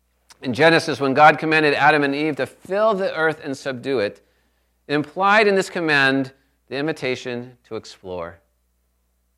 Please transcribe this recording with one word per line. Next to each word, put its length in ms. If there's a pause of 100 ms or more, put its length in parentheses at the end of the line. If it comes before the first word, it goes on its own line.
(440)
In 100
Genesis, 480
when 120
God 240
commanded 360
Adam 300
and 120
Eve 220
to 80
fill 480
the 200
earth 300
and 120
subdue 440
it, 220 (640)
it 60
implied 520
in 100
this 140
command 640 (380)
the 80
invitation 880
to 100
explore. 640 (1000)